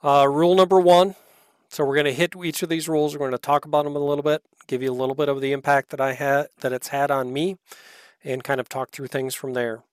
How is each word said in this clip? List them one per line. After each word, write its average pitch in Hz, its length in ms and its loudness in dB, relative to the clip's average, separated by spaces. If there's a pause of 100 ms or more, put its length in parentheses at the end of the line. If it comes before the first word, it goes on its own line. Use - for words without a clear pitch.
Uh, 143 260 6
rule 160 240 2
number 185 260 6
one. 180 360 6 (540)
So - 140 -4
we're 139 120 0
gonna 147 160 2
hit 170 320 -2
each 165 200 -4
of 170 60 -6
these 160 180 -4
rules. 151 300 0
We're 143 80 -4
gonna 127 120 -4
talk 143 280 0
about 147 200 0
'em 147 100 -6
a 147 40 -4
little 143 240 -2
bit, 151 200 0 (240)
give 127 160 -4
you 131 80 -2
a - 20 -4
little 131 220 -2
bit 147 140 -2
of 135 120 -2
the 135 100 -2
impact 139 380 0
that 131 100 -12
I 135 140 0
had, 139 360 0 (100)
that 131 120 -4
it's 127 180 -6
had 143 220 -2
on 131 220 -2
me, 180 240 -4 (680)
and 131 200 -8
kind 135 160 -4
of 123 100 -8
talk 131 220 -8
through 135 160 -12
things 131 280 -6
from 131 180 -10
there. 117 400 -4